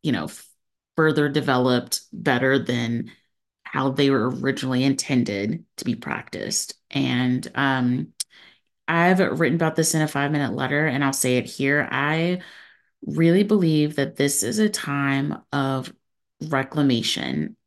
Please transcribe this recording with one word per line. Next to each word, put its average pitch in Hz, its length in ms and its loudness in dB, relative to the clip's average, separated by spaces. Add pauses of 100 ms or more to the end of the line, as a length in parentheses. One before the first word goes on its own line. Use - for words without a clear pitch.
you 151 100 0
know, 82 120 -2
f-, - 240 -14 (480)
further 151 320 4
developed 127 720 2 (120)
better 131 460 2
than 120 540 -2 (500)
how 135 280 -2
they 139 200 2
were 127 200 2
originally 131 520 -2
intended 120 840 0 (120)
to - 80 -12
be 123 100 -2
practiced. - 800 -6 (160)
And, 127 640 0
um, 131 540 0 (800)
I've 170 300 4
written 160 380 2
about 160 200 0
this 160 180 0
in 156 80 2
a 151 60 0
five-minute 143 460 0
letter, 143 320 0
and 139 180 0
I'll 139 80 2
say 127 260 2
it - 80 -2
here. 143 440 -2
I 160 500 0 (640)
really 165 400 4
believe 160 520 2
that 139 200 -2
this 143 260 0
is 123 160 -2
a 214 100 2
time 143 760 -2 (100)
of 135 400 -2 (560)
reclamation. 127 1080 0 (100)